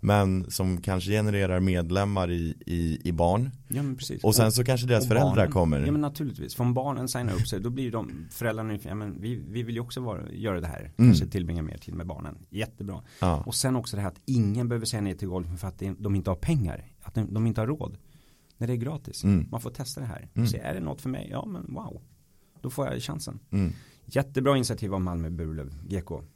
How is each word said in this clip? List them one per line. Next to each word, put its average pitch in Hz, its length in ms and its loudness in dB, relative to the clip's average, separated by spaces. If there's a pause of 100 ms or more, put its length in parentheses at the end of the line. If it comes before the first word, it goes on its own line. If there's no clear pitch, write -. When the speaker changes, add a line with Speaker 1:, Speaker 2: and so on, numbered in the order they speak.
Speaker 1:
men 95 500 4
som 92 300 0
kanske 92 300 0
genererar 101 500 2
medlemmar 92 680 2
i, 82 240 0 (120)
i, 85 420 0
i 87 40 0
barn. 90 380 4 (180)
Speaker 2:
Ja, 139 140 -2
men 135 140 -2
precis. - 280 -8
Speaker 1:
Och 107 100 6
sen 117 120 8
Speaker 2:
Och, 110 80 4
Speaker 1:
så 123 100 2
kanske 127 220 2
deras 113 180 4
Speaker 2:
och - 40 -2
Speaker 1:
föräldrar 110 260 6
Speaker 2:
barnen. 90 180 4
Speaker 1:
kommer. 80 340 4
Speaker 2:
Ja, 143 60 2
men 151 80 2
naturligtvis. 147 540 -4
För 123 100 -2
om 123 100 4
barnen 131 340 -2
signar 123 260 -2
upp 110 140 2
sig, 95 120 -4
då 117 100 -4
blir 127 140 -4
ju 120 60 -2
de 92 400 -6
föräldrarna, 110 520 -2
ja, 92 120 -6
men 104 260 -6
vi, 107 280 -4
vi 113 140 -4
vill 117 120 -4
ju 113 60 -2
också 120 200 -8
vara, 110 320 -6
göra 95 280 -2
det 85 60 -4
här. 73 140 -6
Speaker 1:
Mm. - 300 8
Speaker 2:
Kanske 76 160 6
tillbringa 85 360 -4
mer 76 160 -8
tid - 160 -12
med 82 120 -6
barnen. 80 320 -10 (120)
Jättebra. 104 520 -8 (180)
Speaker 1:
Ja. 85 260 4
Speaker 2:
Och 120 80 -4
sen 131 220 2
också 117 200 -4
det 101 60 -2
här 95 60 -2
att - 160 -10
ingen 117 440 2
behöver 117 180 0
säga 110 140 -2
nej 95 180 -2
till 98 100 -4
golfen 87 300 -4
för 95 100 -4
att 90 100 -10
de, 95 200 -4
de 101 160 0
inte 95 160 0
har 90 60 2
pengar. 127 480 0 (180)
Att - 120 -14
de, 104 200 -2
de 110 120 2
inte 113 140 0
har 110 80 0
råd. 147 280 -6 (640)
När 117 80 -2
det 123 60 0
är 123 40 0
gratis. 135 480 -6
Speaker 1:
Mm. 98 260 6
Speaker 2:
Man 117 100 -4
får 117 100 -8
testa 123 300 -10
det 131 60 -6
här. - 280 -10
Speaker 1:
Mm. 117 140 2
Speaker 2:
Så - 80 0
är - 180 -4
det 95 60 -4
något 73 200 -6
för 131 80 -6
mig? - 220 -6
Ja, - 160 -6
men - 280 -10
wow. - 280 -10 (580)
Då 123 100 -6
får 135 160 -2
jag 123 160 -4
chansen. - 360 -8 (120)
Speaker 1:
Mm. 95 220 2 (340)
Speaker 2:
Jättebra 135 500 2
initiativ 110 380 -2
av 95 60 0
Malmö 85 300 -2
Burlöv 78 440 -6 (140)
G 95 120 -2
K. 78 220 -10 (140)